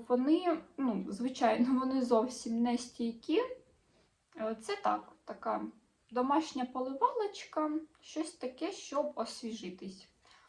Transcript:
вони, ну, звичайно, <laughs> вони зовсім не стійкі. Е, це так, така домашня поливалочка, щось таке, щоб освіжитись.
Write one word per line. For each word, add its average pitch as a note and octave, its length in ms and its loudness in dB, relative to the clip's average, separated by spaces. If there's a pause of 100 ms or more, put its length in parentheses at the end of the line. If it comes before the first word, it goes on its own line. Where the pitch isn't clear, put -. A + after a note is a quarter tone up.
вони, D4+ 500 4 (180)
ну, G#3 320 0
звичайно, A#3 640 2
<laughs> B3 60 4
вони C4 220 2
зовсім A#3 600 2
не A#3+ 160 2
стійкі. B3 640 -2 (920)
Е, A3 240 -2
це G4+ 160 -4
так, G#3+ 360 0 (120)
така G#3+ 360 -4 (500)
домашня C4+ 540 2
поливалочка, D4+ 1080 -2 (300)
щось - 320 -6
таке, D#4 400 -6
щоб C#4 420 -4
освіжитись. G3 960 -8 (400)